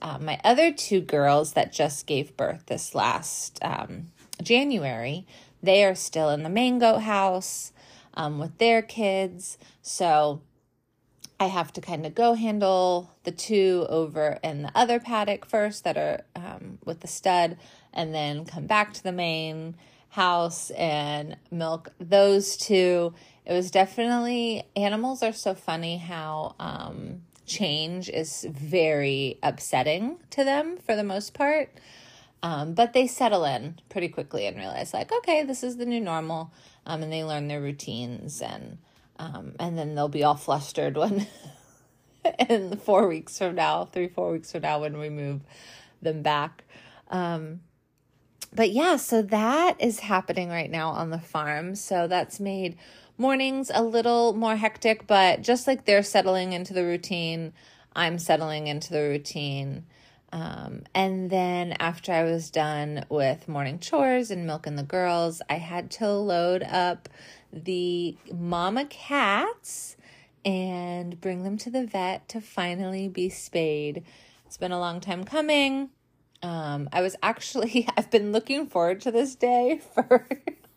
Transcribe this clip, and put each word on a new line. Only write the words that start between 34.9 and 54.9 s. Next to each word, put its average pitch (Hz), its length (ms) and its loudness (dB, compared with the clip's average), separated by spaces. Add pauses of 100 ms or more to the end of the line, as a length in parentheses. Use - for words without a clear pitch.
like, - 200 -4
"Okay, 349 300 2
this 269 200 -6
is 247 140 -6
the 240 100 -6
new 240 140 -2
normal." 160 520 -4 (320)
Um, 160 180 -6
and 156 100 -6
they 160 120 -4
learn 147 240 -4
their 147 120 -6
routines, 139 800 -8
and, - 380 -12 (400)
um, 143 400 -12
and 170 180 -4
then 151 180 -6
they'll 147 140 0
be 143 160 0
all 143 120 4
flustered 143 600 -2
when 208 300 0 (580)
<laughs> - 640 -2
in 202 280 2
four 202 320 6
weeks 160 300 -6
from 180 160 -2
now, 165 300 2
three, 180 240 -4
four 180 240 -2
weeks 160 200 -6
from 160 100 -6
now 151 180 0
when 151 180 -4
we 151 120 -6
move 143 320 -6 (580)
them 156 220 -2
back. 147 420 0 (440)
Um, 170 520 -4 (920)
but 175 180 4
yeah, 302 260 4
so 226 260 2
that 233 580 2
is 226 200 0
happening 190 480 0
right 170 220 -4
now 160 200 -2
on 165 200 -4
the 160 80 -6
farm. 156 560 -4
So 180 320 -2
that's 180 340 -2
made 190 360 -4 (420)
mornings 269 560 0
a 240 80 4
little 233 520 4
more 220 220 0
hectic, 220 500 0